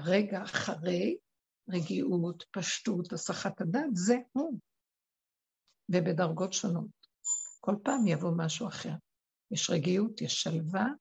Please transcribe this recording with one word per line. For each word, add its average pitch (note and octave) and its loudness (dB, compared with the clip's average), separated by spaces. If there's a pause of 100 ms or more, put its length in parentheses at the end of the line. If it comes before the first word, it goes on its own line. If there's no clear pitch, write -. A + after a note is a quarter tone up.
רגע G3+ 2
אחרי, F3+ 0 (520)
רגיעות, F3 0
פשטות, F3+ -4
הסחת F#3+ -4
הדעת, A3+ 0
זה G3 4 (160)
הוא. C#4 -2 (1300)
ובדרגות F3 2
שונות. - -4 (520)
כל G3+ 0
פעם C4 4
יבוא E3 2
משהו D#3+ 0
אחר. - -6 (580)
יש - 0
רגיעות, F3+ 2
יש - -2
שלווה, E3 0 (160)